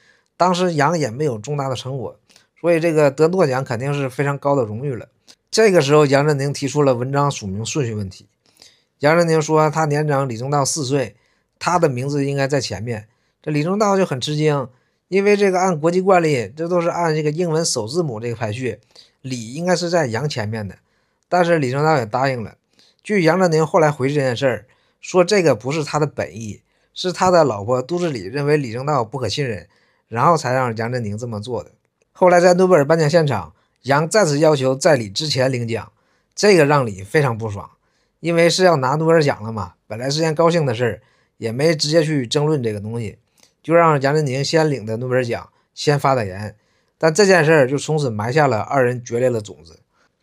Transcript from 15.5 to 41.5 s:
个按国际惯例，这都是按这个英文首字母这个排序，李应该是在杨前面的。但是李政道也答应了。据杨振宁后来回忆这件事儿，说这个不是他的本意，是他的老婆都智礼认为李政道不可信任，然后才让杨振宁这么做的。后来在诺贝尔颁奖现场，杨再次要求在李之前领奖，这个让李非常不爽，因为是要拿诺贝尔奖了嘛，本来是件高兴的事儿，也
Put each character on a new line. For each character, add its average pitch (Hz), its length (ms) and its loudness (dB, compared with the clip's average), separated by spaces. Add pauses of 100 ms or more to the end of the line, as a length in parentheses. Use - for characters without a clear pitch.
个 185 80 0
按 180 200 0
国 160 120 0
际 180 100 0
惯 185 220 4
例， 135 340 0
这 165 120 -6
都 175 120 0
是 170 80 0
按 165 240 0
这 156 100 -2
个 151 100 -2
英 170 180 -2
文 160 140 0
首 110 240 -4
字 165 160 -2
母 117 160 -6
这 120 80 -6
个 117 80 -6
排 107 160 -4
序， 123 260 -6 (440)
李 123 300 -10
应 160 140 -8
该 185 80 2
是 170 160 -4
在 165 160 0
杨 120 220 -4
前 113 200 -6
面 107 200 -8
的。 - 80 -18 (520)
但 180 160 2
是 170 140 2
李 131 140 -2
政 139 100 -2
道 156 140 2
也 120 100 -2
答 127 220 -2
应 127 120 -4
了。 101 140 -12 (480)
据 202 220 0
杨 160 160 2
振 180 100 4
宁 156 160 2
后 175 140 2
来 151 100 4
回 135 180 -2
忆 143 60 -4
这 147 60 0
件 127 160 -2
事 139 100 -2
儿， 117 200 -2 (340)
说 180 240 2
这 202 180 2
个 143 140 4
不 131 160 -6
是 156 100 -2
他 147 160 -4
的 147 80 0
本 92 260 -6
意， 104 300 -14 (320)
是 180 180 -6
他 185 160 0
的 180 140 6
老 107 220 0
婆 123 180 -2
都 170 160 -4
智 175 100 -2
礼 123 140 -6
认 131 240 -6
为 147 100 4
李 131 160 -2
政 127 140 -8
道 143 180 0
不 107 140 -10
可 120 100 -4
信 143 160 -4
任， 101 220 -8 (400)
然 113 180 -2
后 165 120 4
才 131 160 -4
让 127 240 -2
杨 113 160 -6
振 127 100 -4
宁 104 160 -8
这 123 80 -10
么 110 140 -8
做 113 240 -8
的。 - 80 -20 (400)
后 185 160 4
来 175 100 6
在 180 160 6
诺 185 140 4
贝 185 80 6
尔 143 80 4
颁 156 120 2
奖 156 140 2
现 165 160 4
场， 98 280 -4 (300)
杨 143 220 0
再 196 200 2
次 143 120 0
要 156 160 4
求 131 220 0
在 156 180 4
李 117 140 -2
之 101 180 -8
前 131 240 0
领 120 160 -4
奖， 113 240 -6 (440)
这 208 200 4
个 156 120 6
让 143 200 2
李 95 160 -10
非 147 200 0
常 117 160 -2
不 110 100 -6
爽， 98 220 -12 (500)
因 170 140 -2
为 170 160 4
是 175 140 0
要 175 120 6
拿 131 200 0
诺 160 100 0
贝 165 80 4
尔 165 80 6
奖 139 200 0
了 110 80 -8
嘛， 98 220 -8 (140)
本 107 120 -12
来 127 120 -6
是 147 100 -4
件 160 140 -2
高 170 160 2
兴 165 160 0
的 120 80 -2
事 120 100 -4
儿， 107 160 -4 (380)
也 113 120 -6